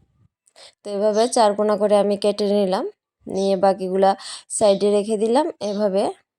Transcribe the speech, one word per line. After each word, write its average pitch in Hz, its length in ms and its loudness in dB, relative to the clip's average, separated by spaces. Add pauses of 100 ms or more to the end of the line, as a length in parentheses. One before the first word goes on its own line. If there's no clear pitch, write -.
(760)
তো - 120 -18
এভাবে 208 380 0
চার 240 280 4
কোণা 214 220 0
করে 208 200 2
আমি 202 200 2
কেটে 208 320 -2
নিলাম, 202 360 0 (420)
নিয়ে 196 300 -2
বাকিগুলা 190 540 2 (380)
সাইডে 202 420 2
রেখে 208 260 0
দিলাম। 226 280 0 (160)
এভাবে 202 420 -2 (360)